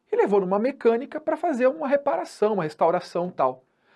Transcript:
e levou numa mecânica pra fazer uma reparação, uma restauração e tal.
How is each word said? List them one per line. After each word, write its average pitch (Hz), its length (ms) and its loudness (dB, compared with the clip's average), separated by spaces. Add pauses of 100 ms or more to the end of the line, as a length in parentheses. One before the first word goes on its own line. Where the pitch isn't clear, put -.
(120)
e - 40 -2
levou 208 260 4
numa 185 160 0
mecânica 262 640 0
pra 320 160 -2
fazer 262 300 0
uma 302 200 -2
reparação, 214 680 0
uma 180 80 -2
restauração 175 640 -2
e - 40 -12
tal. 131 300 -2 (320)